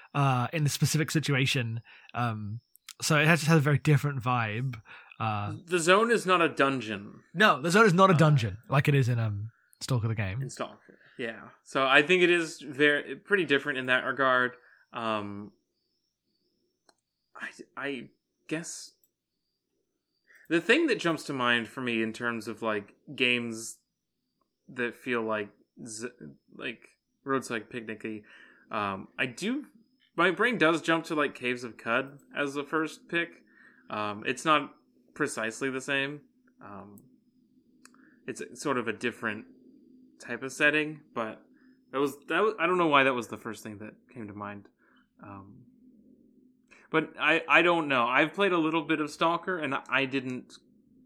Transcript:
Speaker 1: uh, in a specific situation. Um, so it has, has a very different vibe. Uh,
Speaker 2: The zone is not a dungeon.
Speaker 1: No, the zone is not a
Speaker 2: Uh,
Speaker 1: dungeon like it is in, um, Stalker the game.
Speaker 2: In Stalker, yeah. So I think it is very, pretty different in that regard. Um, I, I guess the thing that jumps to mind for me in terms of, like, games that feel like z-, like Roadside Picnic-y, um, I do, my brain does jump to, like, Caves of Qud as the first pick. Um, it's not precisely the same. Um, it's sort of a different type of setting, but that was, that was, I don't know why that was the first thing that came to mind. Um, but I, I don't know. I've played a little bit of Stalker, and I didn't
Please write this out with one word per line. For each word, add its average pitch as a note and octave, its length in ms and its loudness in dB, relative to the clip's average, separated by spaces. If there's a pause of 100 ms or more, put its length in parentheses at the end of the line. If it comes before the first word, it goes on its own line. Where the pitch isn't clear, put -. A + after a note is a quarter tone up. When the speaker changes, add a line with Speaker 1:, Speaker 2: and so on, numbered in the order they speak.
(120)
Speaker 1:
uh, C3 380 2
in D3+ 140 0
a C#3 40 2
specific D3+ 420 0
situation. B2+ 720 0 (320)
Um, A2 460 -4 (420)
so D#3 160 4
it D3+ 100 6
has, D#3+ 160 6
has D#3+ 140 6
a D3 40 6
very C#3+ 160 4
different C#3+ 440 2
vibe. A#2+ 540 -2 (440)
Uh, G#2 340 -2 (140)
Speaker 2:
The F3 120 0
zone G3 320 4
is F#3 140 2
not F3+ 160 4
a D#3+ 80 4
dungeon. A2 720 -2 (120)
Speaker 1:
No, E3 280 4
the E3 100 0
zone A3 140 8
is F3+ 80 6
not F#3+ 160 8
a F#3 40 6
Speaker 2:
Uh, D3 40 6
Speaker 1:
dungeon C3+ 400 4 (120)
like C#3 180 2
it C#3+ 80 4
is B2+ 140 4
in, A#2 100 0
um, G#2+ 320 -4 (300)
Stalker A#2+ 260 -2
the A2 80 -4
game. G#2 260 -4
Speaker 2:
In C#3 80 -8
Stalker, - 480 -14 (200)
yeah. A2+ 320 -10 (140)
So C3+ 220 0
I C#3 160 6
think F3+ 220 4
it E3+ 60 6
is E3 320 0
very, D3 540 0
pretty G3 300 0
different C#3 340 0
in B2+ 80 -6
that B2+ 180 2
regard. B2+ 480 2 (400)
Um, G#2 580 -6 (1800)
I, - 120 -12 (300)
I C3+ 320 -8 (380)
guess - 440 -10 (1600)
the E3 100 2
thing C#4+ 280 4
that G#3+ 120 0
jumps E3 240 -2
to D3+ 100 -8
mind A#2+ 340 2
for - 140 -12
me A#2 200 -2
in A2 100 -2
terms A#2 360 -6
of, A2 140 -10
like, G#2+ 340 -4 (200)
games A#2+ 600 -2 (920)
that A#2+ 280 -6
feel A#2+ 260 -4
like G#2+ 280 -2 (360)
z-, A2+ 240 -10 (480)
like - 320 -14 (340)
Roadside B2+ 460 -4
Picnic-y, A2 520 -10 (500)
um, G2 360 -4 (100)
I C3 100 -2
do, A#3 380 -6 (500)
my F3 160 2
brain G#3+ 260 0
does D#3 240 4
jump D#3+ 240 0
to, E3 100 -6
like, D3 200 0
Caves B2 280 -4
of A2 140 -12
Qud C3+ 420 -4 (160)
as C#3+ 200 -4
the C#3+ 80 -4
first D#3 440 -4
pick. E3+ 360 -6 (460)
Um, G#2 360 -6
it's B2+ 180 -4
not D3+ 300 2 (400)
precisely B2 560 -4
the C3 120 -4
same. C#3 400 -4 (400)
Um, G2+ 420 -18 (1200)
it's B2+ 140 -10 (200)
sort C#3 160 -2
of A2+ 100 -4
a G#2+ 60 -2
different A2+ 520 -6 (760)
type A#2+ 240 -12
of C3 80 -8
setting, D3+ 500 0 (140)
but A2 260 -8 (500)
that C3+ 80 -2
was, C#3 160 0 (120)
that E3 140 0
was, G#3+ 180 2
I D#3+ 80 2
don't F3+ 100 2
know E3+ 100 2
why C#3 160 4
that C3+ 100 4
was A#2 160 -4
the G#2+ 80 -8
first G#2+ 260 -10
thing G#2 140 -14
that G#2+ 160 -14 (200)
came A2 140 -12
to G2+ 60 -14
mind. G2+ 340 -12 (560)
Um, G2+ 400 -20 (1300)
but D#3+ 180 0 (100)
I, D3+ 280 2
I D3+ 140 6
don't E3+ 260 2
know. B2+ 200 2
I've D3 260 2
played G3 180 2
a F3 60 2
little D#3+ 260 0
bit D3+ 160 0
of D3 120 -4
Stalker, E3+ 480 0
and C#3 160 -4 (140)
I C3+ 160 2
didn't C3 500 -6 (500)